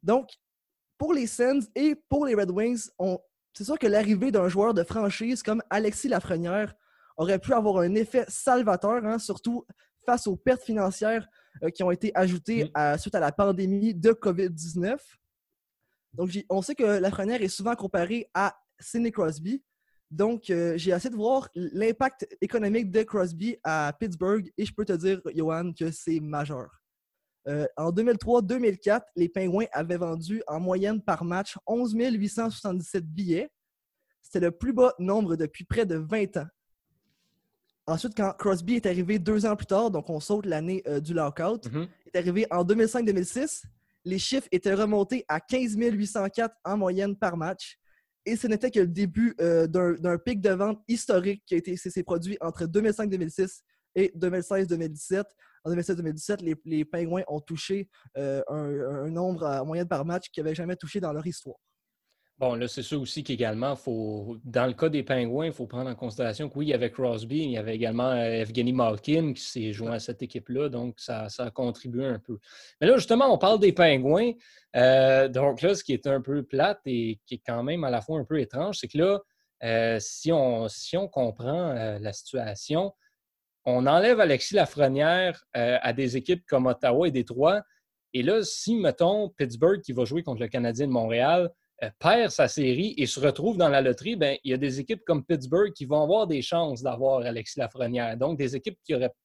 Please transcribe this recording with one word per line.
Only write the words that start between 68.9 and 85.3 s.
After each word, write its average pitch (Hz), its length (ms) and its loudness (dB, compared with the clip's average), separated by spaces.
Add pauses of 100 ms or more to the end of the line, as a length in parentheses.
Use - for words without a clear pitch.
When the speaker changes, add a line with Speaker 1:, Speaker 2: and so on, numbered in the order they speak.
Speaker 2:
qui - 100 -12
s'est 110 280 -6
joint 113 180 -6
Speaker 1:
Ouais. 117 60 -4
Speaker 2:
à 110 40 -6
cette 117 220 -10
équipe-là, 127 460 -4
donc 120 300 -8
ça, 110 300 -8
ça 123 160 -6
a 117 80 -8
contribué 123 520 -4
un 123 140 -2
peu. 110 200 -10 (420)
Mais 156 80 4
là, 254 80 8
justement, 240 360 4
on 180 60 4
parle 202 220 6
des 190 120 6
Pingouins, 165 600 6 (420)
euh, 131 540 8
donc 131 340 0
là, 185 140 4
ce - 80 -10
qui - 80 -2
est 127 160 -2
un 139 120 2
peu 135 220 -2
plate 156 440 0
et 117 400 -2
qui - 80 -10
est 120 120 -12
quand 120 160 -4
même 156 220 -4
à 135 60 0
la 120 100 0
fois 156 180 -4
un 135 60 -4
peu 151 160 -2
étrange, 165 400 -4
c'est 127 80 -10
que - 100 -4
là, 196 220 4 (420)
euh, 113 380 2
si - 320 -4
on, 123 340 2
si - 300 -8
on 196 100 -2
comprend, 139 640 -2
euh, 110 300 -4
la 107 120 -6
situation, 135 800 -4 (720)
on 127 220 2
enlève 196 320 6
Alexis 165 360 2
Lafrenière, 156 920 2 (120)